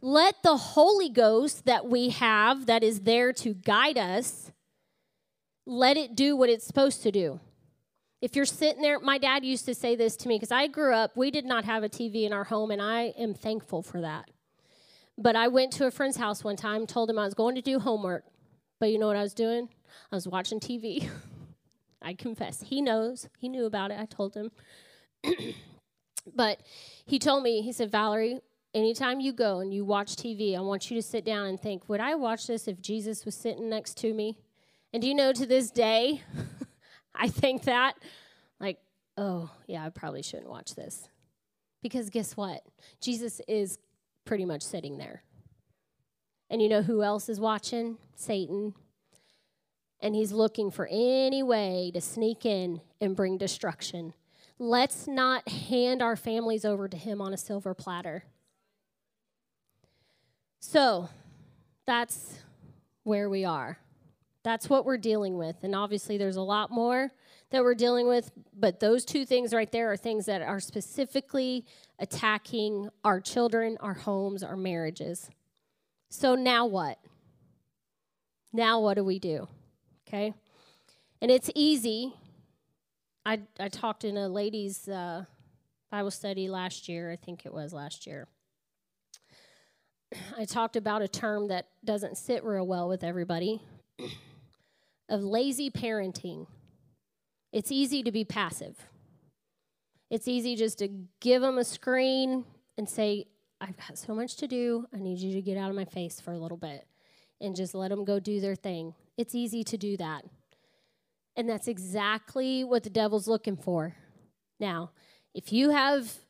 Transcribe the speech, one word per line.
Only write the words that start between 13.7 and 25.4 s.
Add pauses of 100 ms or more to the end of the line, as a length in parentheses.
for
that. (880)
But
I
went
to
a
friend's
house
one
time,
told
him
I
was
going
to
do
homework. (560)
But
you
know
what
I
was
doing? (420)
I
was
watching
T
V. (440)
<laughs>
I
confess.
He
knows. (100)
He
knew
about
it.
I
told
him. (720)
<clears throat> (800)